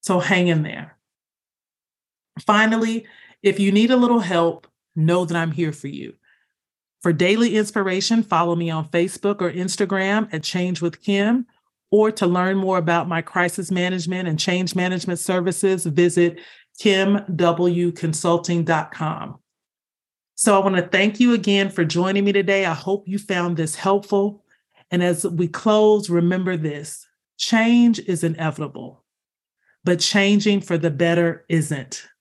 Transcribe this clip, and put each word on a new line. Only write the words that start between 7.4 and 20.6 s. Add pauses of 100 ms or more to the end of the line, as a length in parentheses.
inspiration,
follow
me
on
Facebook
or
Instagram
at
Change
with
Kim, (440)
or
to
learn
more
about
my
crisis
management
and
change
management
services,
visit (380)
kim (120)
w
consulting
dot
com. (960)
So